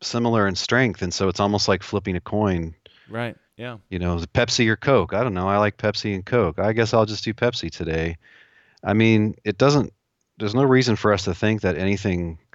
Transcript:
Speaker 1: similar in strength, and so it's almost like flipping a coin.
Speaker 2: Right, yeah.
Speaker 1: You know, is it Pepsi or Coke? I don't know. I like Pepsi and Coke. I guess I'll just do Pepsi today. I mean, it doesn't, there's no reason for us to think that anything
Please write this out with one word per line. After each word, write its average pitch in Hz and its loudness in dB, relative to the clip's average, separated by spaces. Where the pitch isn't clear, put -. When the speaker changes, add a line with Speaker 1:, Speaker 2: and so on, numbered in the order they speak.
Speaker 1:
similar 117 2
in 95 -2
strength, 120 0
and 90 -4
so 98 0
it's 90 -2
almost 101 0
like 95 0
flipping 98 -4
a 85 -4
coin. 90 -2
Speaker 2:
Right, 113 -8
yeah. 120 -14
Speaker 1:
You 92 -6
know, 87 -2
is 82 -4
it - -12
Pepsi 120 2
or 110 2
Coke? 113 2
I 101 0
don't 123 -2
know. 92 0
I 101 2
like 104 2
Pepsi 104 -4
and 95 -8
Coke. 101 0
I 101 0
guess 113 0
I'll 113 6
just 107 -8
do 113 -4
Pepsi 120 -4
today. 80 -4
I - 0
mean, 110 4
it 104 -4
doesn't, 139 4
there's 107 -4
no 135 4
reason 127 4
for 107 2
us 98 0
to 95 -4
think 107 0
that 90 0
anything 90 -2